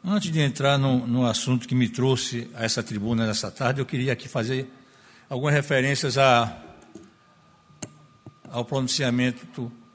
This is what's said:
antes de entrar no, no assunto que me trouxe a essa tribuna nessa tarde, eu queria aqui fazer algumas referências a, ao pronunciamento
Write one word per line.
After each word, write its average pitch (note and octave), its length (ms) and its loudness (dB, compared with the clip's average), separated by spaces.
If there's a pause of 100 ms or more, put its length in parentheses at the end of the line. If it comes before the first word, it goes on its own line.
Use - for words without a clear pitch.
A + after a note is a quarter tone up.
antes F#3+ 280 0
de D#3+ 80 2
entrar C#3+ 360 2
no, C3 300 2
no B2 180 2
assunto A#2+ 440 0
que B2+ 80 -2
me B2 120 4
trouxe B2+ 680 -2
a A2+ 100 -4
essa A2+ 160 -2
tribuna A2+ 460 -2
nessa G#2+ 240 -4
tarde, C3+ 280 -2
eu C3 60 -2
queria C3 260 -2
aqui A#2+ 160 -6
fazer C3 400 -4 (640)
algumas C#3+ 240 -2
referências C#3 640 0
a, A#2+ 420 4 (1900)
ao A#2+ 160 -4
pronunciamento B2+ 1040 -2 (240)